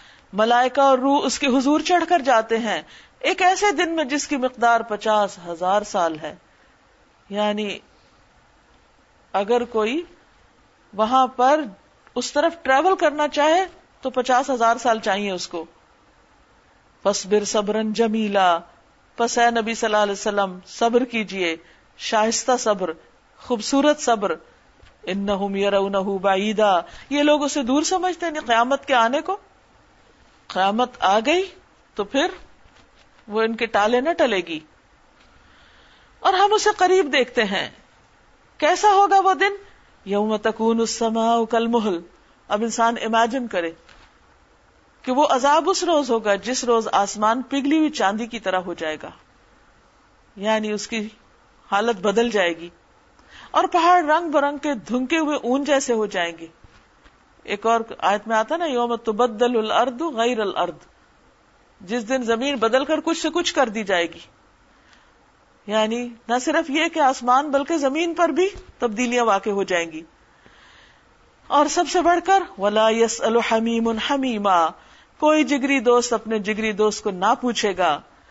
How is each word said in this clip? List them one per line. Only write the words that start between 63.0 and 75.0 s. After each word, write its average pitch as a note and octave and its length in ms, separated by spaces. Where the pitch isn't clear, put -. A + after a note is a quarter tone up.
کچھ E4 180
سے D#4+ 120
کچھ E4+ 240
کر C4+ 140
دی G#3+ 160
جائے F3+ 220
گی۔ E3 140
یعنی A3 420
نہ A#3 140
صرف D#4 280
یہ D#4+ 180
کہ E4 120
آسمان C4 500
بلکہ C#4 260
زمین D#4 380
پر E4+ 140
بھی E4 200
تبدیلیاں A#3+ 460
واقع G3+ 260
ہو G3 120
جائیں E3+ 300
گی۔ D#3 100
اور D4 200
سب E4+ 260
سے F4+ 80
بڑھ E4+ 260
کر، F#4 340
وَلَا G#3+ 300
يَسْأَلُ A3+ 500
حَمِيمٌ A3+ 420
حَمِيمًا، G#3 580